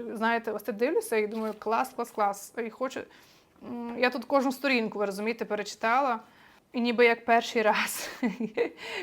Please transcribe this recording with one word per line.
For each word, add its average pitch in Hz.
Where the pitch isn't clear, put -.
знаєте, 226
ось -
я 226
дивлюся 254
і 214
думаю, 220
клас, 240
клас, 233
клас. 202
І 233
хочу, -
м, 240
я 247
тут 247
кожну 269
сторінку, 240
ви 208
розумієте, 208
перечитала. 226
І 254
ніби 240
як 233
перший 233
раз. 214
<laughs> -